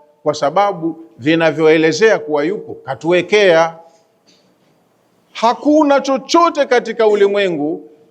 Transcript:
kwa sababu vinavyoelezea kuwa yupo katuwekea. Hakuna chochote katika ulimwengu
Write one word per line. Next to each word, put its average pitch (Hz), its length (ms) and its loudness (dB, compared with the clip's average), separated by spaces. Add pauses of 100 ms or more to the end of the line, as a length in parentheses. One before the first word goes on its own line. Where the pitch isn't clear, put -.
(240)
kwa 151 100 -2
sababu 165 720 -4 (140)
vinavyoelezea 160 1000 2
kuwa 147 240 -4
yupo 202 300 -6
katuwekea. 175 1000 0 (1600)
Hakuna 277 680 2
chochote 285 640 0
katika 226 420 0
ulimwengu 196 800 -2 (220)